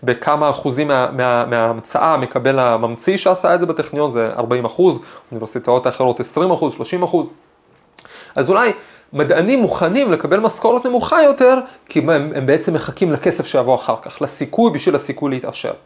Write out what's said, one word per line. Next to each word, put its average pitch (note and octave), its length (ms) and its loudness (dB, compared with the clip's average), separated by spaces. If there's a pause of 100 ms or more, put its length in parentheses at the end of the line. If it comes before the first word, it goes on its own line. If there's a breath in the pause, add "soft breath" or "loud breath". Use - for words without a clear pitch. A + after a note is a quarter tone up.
בכמה D3 480 2
אחוזים C#3+ 380 -2
מה-, C3 240 2
מה-, B2 320 0
מההמצאה A#2 720 0
מקבל C3+ 420 0
הממציא A#2 580 0
שעשה F#3 380 2
את F3+ 60 0
זה F3 60 0
בטכניון, D3 440 -4
זה A2+ 260 -2
ארבעים A#2+ 280 -2
אחוז, F3 360 2 (300 loud breath)
אוניברסיטאות A#2+ 560 -2
האחרות B2+ 340 0
עשרים D#3 300 -2
אחוז, D#3 220 0
שלושים - 300 -4
אחוז. E3+ 280 -2 (1040 loud breath)
אז F3+ 160 -2
אולי G#3+ 220 2 (400 loud breath)
מדענים E3 480 2
מוכנים G#3+ 520 0
לקבל D#3 280 0
משכורת A3+ 440 0
נמוכה B3+ 380 2
יותר, C4 360 6 (300 loud breath)
כי - 100 0
הם, D3 120 0
הם C#3+ 360 0
בעצם D#3+ 280 2
מחכים D#3 380 0
לכסף F3 340 0
שיבוא B2+ 280 2
אחר A#2+ 280 -2
כך, - 200 -10
לסיכוי, A3+ 500 0
בשביל C#3+ 220 0
הסיכוי C#3+ 360 -4
להתעשר. - 420 -6 (140)